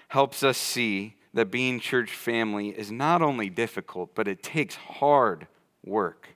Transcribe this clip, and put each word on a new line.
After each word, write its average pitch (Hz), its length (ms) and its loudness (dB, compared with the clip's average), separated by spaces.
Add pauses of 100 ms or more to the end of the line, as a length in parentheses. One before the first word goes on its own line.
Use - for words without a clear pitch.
helps 139 340 2
us 135 160 4
see 107 560 -2 (200)
that 107 160 2
being 123 300 0
church 120 300 0
family 107 600 -2
is 104 200 -10
not 151 320 2
only 127 260 0
difficult, 92 640 -6
but 104 140 0
it 95 140 -6
takes 147 320 -2
hard 127 720 2 (380)
work. 95 520 -4